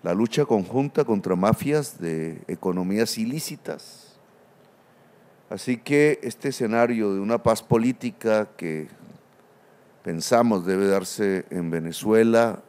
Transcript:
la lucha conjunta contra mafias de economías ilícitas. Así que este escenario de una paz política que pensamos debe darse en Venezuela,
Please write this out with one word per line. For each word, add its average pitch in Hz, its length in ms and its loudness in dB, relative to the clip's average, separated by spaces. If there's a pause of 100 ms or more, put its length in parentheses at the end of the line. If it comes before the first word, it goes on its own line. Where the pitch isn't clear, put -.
la 90 100 -2
lucha 117 320 0
conjunta 120 580 0
contra 98 320 0
mafias 135 640 0
de 80 480 -6
economías 95 680 -2
ilícitas. - 1000 -10 (1300)
Así 117 280 -4
que 147 440 2
este - 280 -6
escenario 113 680 2
de 98 40 -2
una 110 220 0
paz 110 220 2
política 113 920 0
que 78 320 -6 (1160)
pensamos 98 600 2
debe 95 220 2
darse 98 600 0
en 85 220 -4
Venezuela, 110 960 2